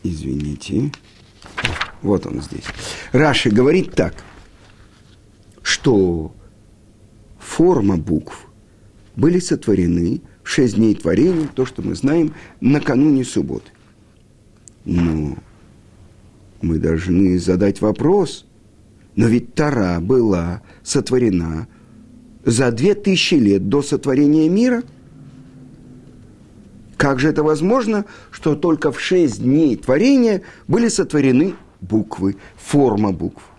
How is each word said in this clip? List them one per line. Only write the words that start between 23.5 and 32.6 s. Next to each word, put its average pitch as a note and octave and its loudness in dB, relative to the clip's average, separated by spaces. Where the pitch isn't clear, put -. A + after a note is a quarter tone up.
до C#3+ 2
сотворения C#3+ 2
мира. A#3 0
Как C3+ 0
же D3+ 2
это D3+ 0
возможно, G3+ 0
что - -2
только D#3 0
в - -10
шесть D3 0
дней C3+ 2
творения A3 2
были A#3 2
сотворены D3+ 2
буквы, G2 -2
форма G#2+ 0